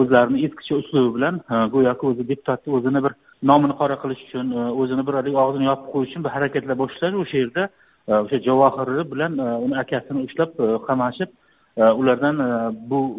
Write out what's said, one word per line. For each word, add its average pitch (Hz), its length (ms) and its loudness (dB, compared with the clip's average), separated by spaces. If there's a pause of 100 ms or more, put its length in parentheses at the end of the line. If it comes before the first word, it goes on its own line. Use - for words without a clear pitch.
o'zlarini 127 480 4
eskicha 147 320 -4
uslubi 127 380 0
bilan, 160 340 -2
e, - 20 -2 (220)
go'yoki 127 340 2
o'zi 120 220 -4
deputatni - 460 -4
o'zini 131 260 0
bir 139 80 0 (300)
nomini 143 400 4
qora 139 200 -2
qilish 135 280 -6
uchun, 127 260 -4
e, 120 100 -2 (140)
o'zini 131 260 0
bir 139 140 0
haligi 139 240 0
og'zini 135 260 2
yopib 135 220 -4
qo'yish 131 180 -2
uchun 165 140 -8
bir 135 140 -4
harakatlar 135 440 -2
boshladi. 175 400 -4
O'sha 151 200 -4
yerda, 170 260 -4 (400)
e, 113 40 2 (120)
o'sha 117 240 -4
Javohiri 131 640 2
bilan, 151 260 -4
e, 120 160 -4 (140)
uni 135 160 -2
akasini 135 420 -6
ushlab, 160 300 -2
e, 110 180 0 (140)
qamashib, 127 420 -2 (460)
e, 113 80 4 (160)
ulardan, 131 360 2 (100)
e, - 20 0 (420)
"Bu, 139 80 0 (200)